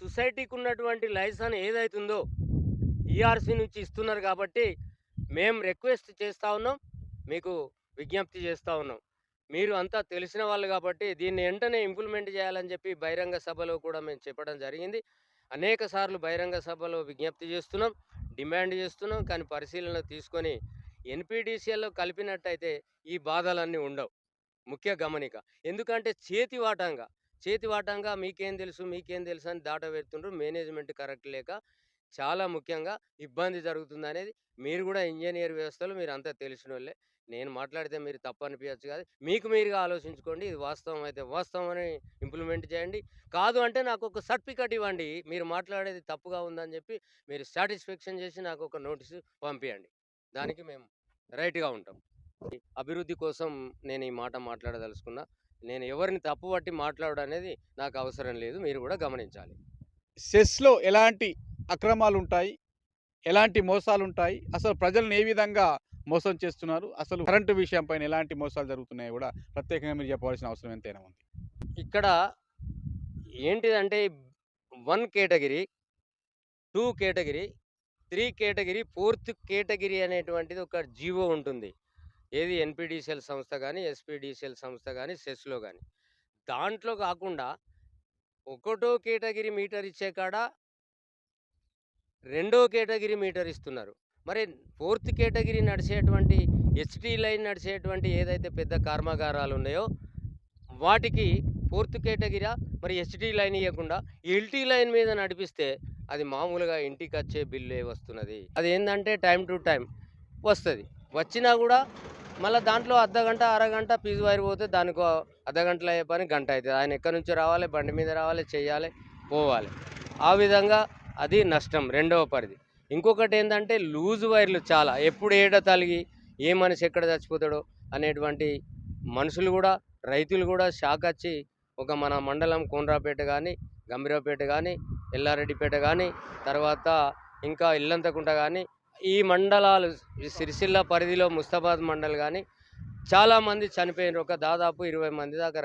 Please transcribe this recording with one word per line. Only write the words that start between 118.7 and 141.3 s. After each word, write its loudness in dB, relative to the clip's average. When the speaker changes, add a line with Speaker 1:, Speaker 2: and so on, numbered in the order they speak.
Speaker 1:
పోవాలి. 2
ఆ 10
విధంగా 8
అది 6
నష్టం, 0
రెండవ 6
పరిధి. -2
ఇంకొకటి 6
ఏంటంటే 2
లూజ్ 2
వైర్లు 8
చాలా, 8
ఎప్పుడు 2
ఏడ 8
తలిగి 6
ఏ 8
మనిషి 4
ఎక్కడ 0
చచ్చిపోతాడో -2
అనేటువంటి 0
మనుషులు 2
కూడా, 6
రైతులు 2
కూడా 4
షాక్ 2
వచ్చి -4
ఒక -4
మన 2
మండలం 2
కోనరాపేట 0
కానీ, -2
గంభీరావుపేట -2
కానీ, 0
ఎల్లారెడ్డిపేట 0
కానీ, 4
తర్వాత 0
ఇంకా 2
ఇల్లంతకుంట 0
కానీ, 0
ఈ 6
మండలాలు, 8
ఈ -6
సిరిసిల్ల 2
పరిధిలో 4